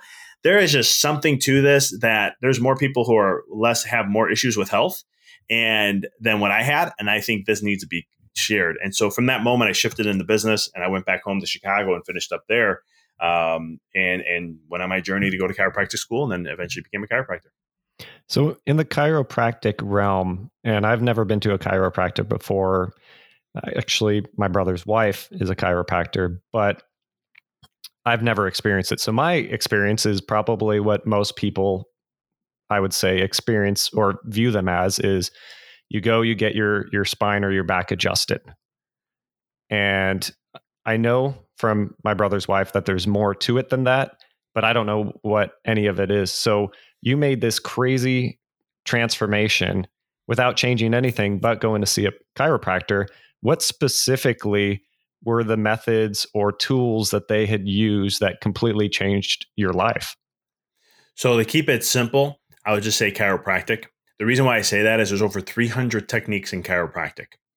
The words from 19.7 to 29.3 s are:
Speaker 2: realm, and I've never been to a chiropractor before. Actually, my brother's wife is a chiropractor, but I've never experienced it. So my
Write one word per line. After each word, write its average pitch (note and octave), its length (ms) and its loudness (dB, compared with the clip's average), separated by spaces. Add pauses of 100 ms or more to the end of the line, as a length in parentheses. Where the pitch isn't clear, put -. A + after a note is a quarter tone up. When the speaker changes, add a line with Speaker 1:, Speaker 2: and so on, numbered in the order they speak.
Speaker 2:
realm, G2 680 0 (140)
and G#2+ 220 2
I've A2+ 160 2
never A#2 220 2
been G#2 180 0
to G#2 120 0
a F#2+ 60 0
chiropractor F#2+ 680 0
before. F#2+ 640 0 (880)
Actually, G#2 480 0 (100)
my G2+ 140 0
brother's F#2 360 0
wife G#2+ 460 2
is G2+ 180 -4
a F#2+ 60 -2
chiropractor, F2+ 840 0 (120)
but G#2 320 0 (1200)
I've A#2 200 2
never G#2 240 2
experienced G2 440 0
it. - 80 0
So A2+ 140 -2
my D#3 220 2